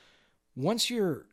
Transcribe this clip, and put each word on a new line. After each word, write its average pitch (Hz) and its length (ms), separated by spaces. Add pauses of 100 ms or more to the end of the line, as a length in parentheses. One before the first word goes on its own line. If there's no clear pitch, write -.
(560)
once 196 360
you're, 190 420